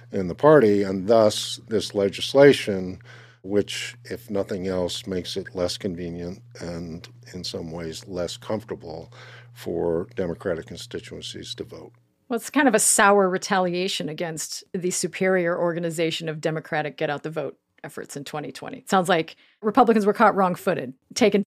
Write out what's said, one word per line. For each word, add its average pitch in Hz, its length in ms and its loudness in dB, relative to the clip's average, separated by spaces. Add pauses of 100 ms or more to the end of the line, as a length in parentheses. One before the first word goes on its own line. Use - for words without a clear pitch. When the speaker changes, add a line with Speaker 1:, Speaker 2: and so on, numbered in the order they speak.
(120)
Speaker 1:
in 95 160 -4
the 82 80 -6
party, 117 460 6
and 95 260 -2
thus 110 600 4
this 104 260 -4
legislation, 98 1080 4 (440)
which, - 520 -4 (100)
if - 260 -12
nothing 98 360 -6
else, 90 380 -4
makes 92 320 -8
it 92 180 -10
less 90 220 -4
convenient 87 640 -8 (180)
and 85 480 -12 (260)
in 90 100 -12
some 87 280 -10
ways 82 360 -10
less 87 300 -6
comfortable 82 760 -10 (400)
for 85 640 -4
Democratic 85 500 -4
constituencies - 920 -12
to - 80 -8
vote. 87 300 -18 (340)
Speaker 2:
Well, 240 100 -4
it's - 120 -10
kind 285 180 4
of 220 80 4
a 214 40 6
sour 202 500 6
retaliation 185 800 -2
against 160 540 -8 (100)
the 180 180 -2
superior 180 640 0
organization 165 680 -2
of 156 140 -6
Democratic 156 560 -4
get 156 120 -2
out 143 140 -6
the 156 60 -6
vote 151 280 -6 (260)
efforts - 340 -12
in 143 80 -12
twenty - 260 -10
twenty. - 280 -14
It - 100 -16
sounds 185 180 4
like 165 300 0 (240)
Republicans 214 440 4
were 208 80 4
caught 214 220 6
wrong-footed, 180 580 0 (200)
taking 208 340 4